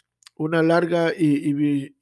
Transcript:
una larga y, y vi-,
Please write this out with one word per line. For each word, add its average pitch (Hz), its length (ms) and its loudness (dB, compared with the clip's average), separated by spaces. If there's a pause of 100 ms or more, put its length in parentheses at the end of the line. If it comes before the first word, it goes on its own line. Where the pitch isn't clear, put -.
(360)
una 160 280 -2
larga 165 480 2
y, 147 380 0
y 143 40 0
vi-, 143 480 -2